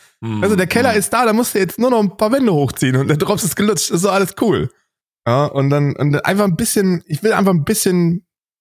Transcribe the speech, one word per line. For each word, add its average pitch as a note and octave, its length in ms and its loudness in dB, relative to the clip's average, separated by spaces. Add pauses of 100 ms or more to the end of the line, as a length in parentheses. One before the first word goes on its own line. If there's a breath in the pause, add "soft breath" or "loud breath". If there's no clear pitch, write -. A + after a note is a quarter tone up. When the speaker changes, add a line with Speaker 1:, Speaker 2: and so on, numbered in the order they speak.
(240 soft breath)
Speaker 1:
Hm, A2 180 -4
Speaker 2:
Also G#3 140 2
der F3+ 120 0
Keller A#3+ 260 2
Speaker 1:
hm. G#3 60 2
Speaker 2:
ist - 120 -4
da, A#3+ 140 0
da A3 80 2
musst A#3+ 200 0
du G#3+ 60 -2
jetzt F#3 200 -4
nur B3 100 2
noch A#3 100 2
ein G#3 160 -2
paar G#3+ 160 -2
Wände B3+ 220 2
hochziehen C3+ 420 0
und C3+ 140 0
der D3+ 80 2
Drops F#3+ 260 -2
ist F3 140 -4
gelutscht, G#3 340 0
ist F3+ 120 0
so A3 60 2
alles G3 300 0
cool. C#3 300 0 (580 soft breath)
Ja, C3+ 200 2
und C#3 220 -2
dann, C#3+ 280 0
und C#3+ 280 0
einfach G3 200 0
ein F#3 100 0
bisschen, F#3+ 520 0
ich D3+ 160 -6
will A3 100 2
einfach F#3+ 180 2
ein D#3 140 2
bisschen F3+ 600 0 (360)